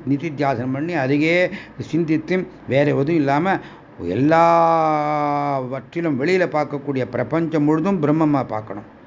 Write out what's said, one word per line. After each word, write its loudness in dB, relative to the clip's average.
நிதித்தியாசனம் -2
பண்ணி -4
அதையே 2
சிந்தித்து -2
வேற 4
எதுவும் 0
இல்லாம 2
எல்லாவற்றிலும் 0
வெளியில 2
பார்க்கக்கூடிய -4
பிரபஞ்சம் -2
முழுதும் 2
பிரம்மமா 2
பார்க்கணும், -8